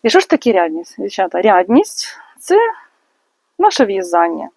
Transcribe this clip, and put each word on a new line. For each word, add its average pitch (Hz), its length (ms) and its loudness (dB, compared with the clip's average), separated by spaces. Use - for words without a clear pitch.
І 233 60 0
що 359 100 4
ж - 100 -2
таке 247 220 0
рядність, 170 460 -2
дівчата? 196 440 -4
Рядність — 208 760 0
це 370 180 0
наше 214 260 2
в'язання. 170 720 -2